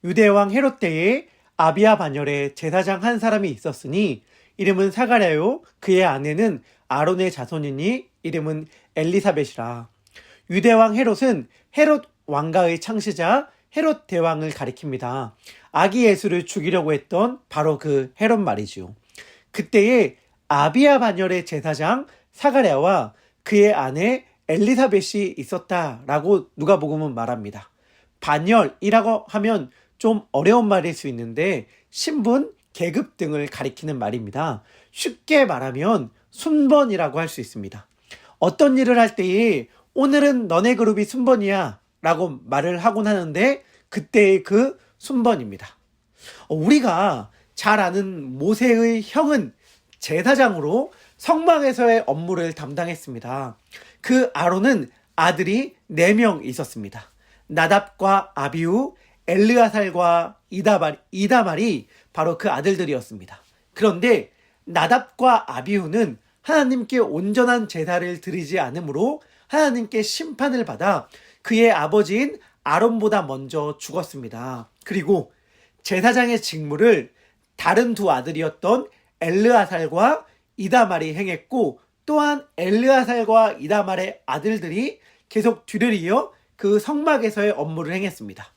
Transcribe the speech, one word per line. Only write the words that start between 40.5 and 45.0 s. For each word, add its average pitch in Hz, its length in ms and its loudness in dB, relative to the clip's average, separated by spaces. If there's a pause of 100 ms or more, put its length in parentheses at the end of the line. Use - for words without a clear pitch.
그룹이 208 300 2
순번이야" 202 720 0 (220)
라고 160 420 -2
말을 151 360 -2
하곤 208 280 0
하는데 196 560 0 (240)
그때의 190 560 2
그 233 340 0 (200)
순번입니다. 196 800 -4 (720)